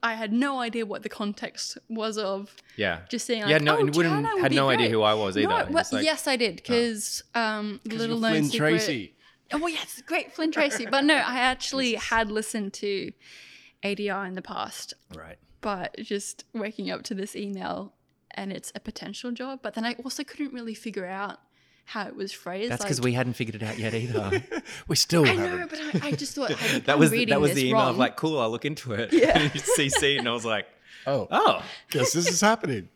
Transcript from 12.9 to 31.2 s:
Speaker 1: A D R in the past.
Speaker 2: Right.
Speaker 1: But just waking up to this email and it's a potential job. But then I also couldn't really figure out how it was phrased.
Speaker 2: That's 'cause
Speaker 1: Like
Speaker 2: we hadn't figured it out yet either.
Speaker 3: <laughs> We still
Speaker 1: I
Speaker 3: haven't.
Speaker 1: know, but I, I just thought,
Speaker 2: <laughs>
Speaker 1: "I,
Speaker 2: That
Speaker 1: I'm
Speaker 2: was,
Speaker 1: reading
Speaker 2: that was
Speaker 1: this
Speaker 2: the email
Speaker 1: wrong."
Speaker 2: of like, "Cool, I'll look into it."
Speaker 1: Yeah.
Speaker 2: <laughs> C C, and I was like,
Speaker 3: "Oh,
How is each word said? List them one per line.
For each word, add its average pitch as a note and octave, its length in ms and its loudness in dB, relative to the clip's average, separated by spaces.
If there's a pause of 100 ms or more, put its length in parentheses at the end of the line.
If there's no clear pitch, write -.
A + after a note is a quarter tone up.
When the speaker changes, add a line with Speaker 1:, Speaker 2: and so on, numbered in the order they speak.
Speaker 1:
A G3+ 100 -2
D G3+ 160 -4
R G3 160 -4
in F#3 80 -8
the F#3 80 -8
past. - 520 -8 (200)
Speaker 2:
Right. D#3+ 240 -18 (220)
Speaker 1:
But F#3+ 380 -6
just - 540 -8
waking G#3+ 380 -6
up F3+ 140 -6
to - 100 -6
this G3 220 -8
email G3 580 -8 (380)
and G3 200 -8
it's - 220 -12
a G#3 60 -12
potential G#3 520 -10
job. C4 300 -10
But G#3 120 -8
then A3 100 -6
I A#3 100 -2 (100)
also C4+ 200 -8
couldn't C#4 280 -8
really A#3 220 -10
figure G#3 320 -8
out F#3+ 320 -8 (520)
how G3+ 180 -6
it - 80 -14
was G3 160 -6
phrased. F#3+ 400 -6
Speaker 2:
That's B2+ 120 -4
'cause D#3 140 0
Speaker 1:
Like A#2+ 60 -2
Speaker 2:
we B2 80 2
hadn't B2 220 0
figured A2 200 -6
it G#2+ 80 -8
out A2 160 -4
yet A2+ 160 -2
either. A2+ 540 -2
Speaker 3:
<laughs> - 400 -10
We D#3 80 2
still E3+ 280 4
Speaker 1:
I C3+ 100 8
Speaker 3:
haven't. F4+ 260 0
Speaker 1:
know, E4+ 80 -8
but D4+ 340 -4
I, D4 60 -4
I C#4+ 40 0
just - 220 -6
thought, C#4 160 -2
Speaker 2:
<laughs> C3 120 -2
Speaker 1:
"I, C#3+ 180 0
Speaker 2:
That C#3+ 140 2
Speaker 1:
I'm D3 40 4
Speaker 2:
was, D#3 140 8
Speaker 1:
reading A#3+ 160 2
Speaker 2:
that C#3+ 120 4
was D3 120 4
Speaker 1:
this B2+ 100 2
Speaker 2:
the B2+ 60 4
email C3 140 6
Speaker 1:
wrong." C3 80 4
Speaker 2:
of A#2 80 0
like, - 180 4
"Cool, D#3 240 0
I'll A2+ 100 2
look A#2 140 -4
into D3 300 -4
it." A2+ 180 -2
Speaker 1:
Yeah. B3 360 6
Speaker 2:
<laughs> - 60 -4
C D3 340 2
C, C#3+ 280 4
and B2 120 0
I A#2 40 0
was A#2 120 -2
like, G#2+ 220 0 (400)
Speaker 3:
"Oh, C3 240 0